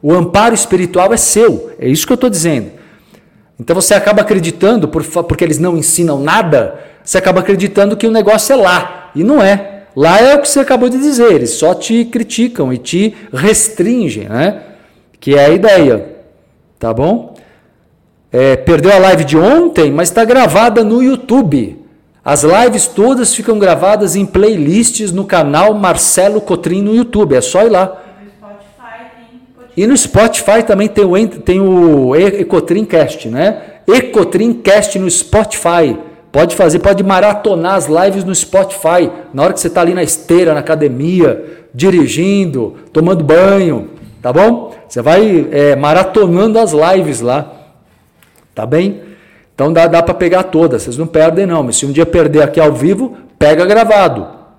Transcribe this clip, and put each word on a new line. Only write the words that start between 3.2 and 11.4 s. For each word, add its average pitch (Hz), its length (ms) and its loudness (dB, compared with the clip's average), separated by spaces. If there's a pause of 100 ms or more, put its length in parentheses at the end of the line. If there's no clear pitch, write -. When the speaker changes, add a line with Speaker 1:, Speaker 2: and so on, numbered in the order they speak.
Speaker 1:
Então 143 160 -2
você 190 200 0
acaba 202 260 2
acreditando, 190 680 -2
por 156 160 -6
fa-, - 200 -6
porque 170 200 -4
eles 151 160 -2
não 170 200 -2
ensinam 156 400 -2
nada, 147 600 0 (240)
você - 140 -6
acaba 185 240 2
acreditando 202 560 0
que 226 100 -2
o 220 40 2
negócio 220 420 2
é 277 40 4
lá, 180 580 0
e 156 100 -2
não 262 180 2
é. 196 420 -2 (120)
Lá 165 240 4
é 269 140 6
o 285 80 2
que 285 60 -4
você 277 120 0
acabou 254 300 0
de 262 80 -4
dizer, 247 340 2
eles 123 200 0